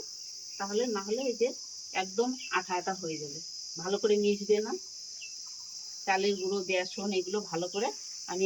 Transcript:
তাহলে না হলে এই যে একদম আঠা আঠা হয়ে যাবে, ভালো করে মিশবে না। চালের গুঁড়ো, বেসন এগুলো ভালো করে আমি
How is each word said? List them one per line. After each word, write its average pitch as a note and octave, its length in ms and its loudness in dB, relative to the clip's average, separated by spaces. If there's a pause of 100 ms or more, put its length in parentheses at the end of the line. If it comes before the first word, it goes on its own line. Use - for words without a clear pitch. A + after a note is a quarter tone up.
(600)
তাহলে G#3 240 2 (120)
না G3 120 2
হলে A3+ 140 2 (100)
এই A3+ 100 -4
যে B3 80 6 (540)
একদম F#3+ 260 2 (280)
আঠা F3+ 220 0
আঠা F#3 220 0
হয়ে D#3+ 200 -2
যাবে, D3 180 -6 (420)
ভালো G3 200 2
করে G#3 220 6
মিশবে G#3 340 6 (100)
না। C4+ 60 -2 (1300)
চালের G3 360 4
গুঁড়ো, F#3+ 180 2 (100)
বেসন F#3 400 0 (100)
এগুলো F#3 200 0 (120)
ভালো E3+ 220 0
করে A3 160 2 (420)
আমি F#3 140 2